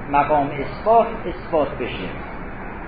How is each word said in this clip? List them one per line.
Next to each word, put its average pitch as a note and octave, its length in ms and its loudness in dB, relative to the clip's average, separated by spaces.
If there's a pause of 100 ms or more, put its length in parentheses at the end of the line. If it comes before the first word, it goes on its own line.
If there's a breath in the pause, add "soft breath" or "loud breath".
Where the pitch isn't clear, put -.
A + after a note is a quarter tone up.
(120)
مقام C#3+ 360 4
اثبات G3+ 600 4 (200)
اثبات D#3+ 400 0 (100)
بشه. F#2+ 300 -4 (800)